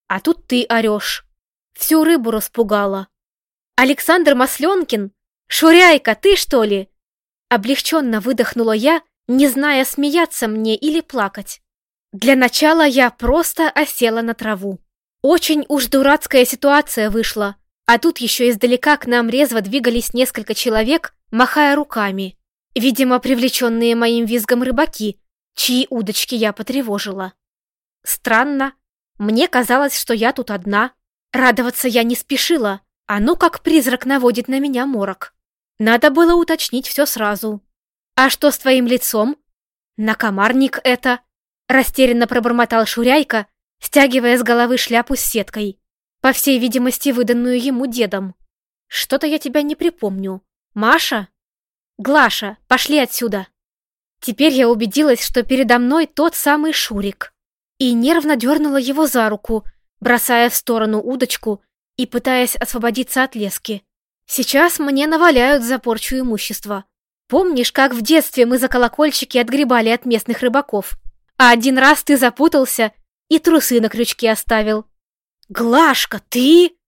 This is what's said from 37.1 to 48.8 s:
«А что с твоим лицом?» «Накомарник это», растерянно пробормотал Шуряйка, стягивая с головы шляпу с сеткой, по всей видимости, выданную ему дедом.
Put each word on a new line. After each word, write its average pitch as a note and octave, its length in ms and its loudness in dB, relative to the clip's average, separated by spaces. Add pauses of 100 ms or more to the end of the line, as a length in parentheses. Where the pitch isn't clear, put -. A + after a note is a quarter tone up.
«А C4 160 4
что D4 220 0
с - 60 -6
твоим C4 280 2
лицом?» A#3 500 -2 (600)
«Накомарник A3 880 0
это», B3 340 0 (480)
растерянно B3 640 2
пробормотал A#3+ 580 0
Шуряйка, A#3+ 640 0 (320)
стягивая B3 580 2
с B3 60 -4
головы A#3+ 340 2
шляпу A#3 380 -2
с - 40 -4
сеткой, G#3 600 -6 (400)
по C4 120 2
всей C4 260 0
видимости, B3 500 -2
выданную A#3+ 520 0
ему C4 260 -2
дедом. G3+ 480 -4 (520)